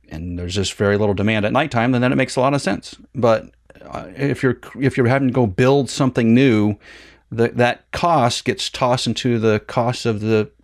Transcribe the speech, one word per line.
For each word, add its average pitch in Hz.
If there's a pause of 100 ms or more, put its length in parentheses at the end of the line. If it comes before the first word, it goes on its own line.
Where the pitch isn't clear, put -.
and 87
there's 87
just 98
very 101
little 101
demand 104
at 113
nighttime, 127
then, 123
then 127
it 139
makes 131
a 131
lot 139
of 139
sense. - (180)
But, 113 (320)
uh, -
if 139
you're, 123 (220)
if 135
you're 123
having 135
to 123
go 127
build 127
something 123
new, 107 (540)
that, 117
that 120
cost 151
gets -
tossed 127
into 117
the 107
cost -
of 107
the 107 (140)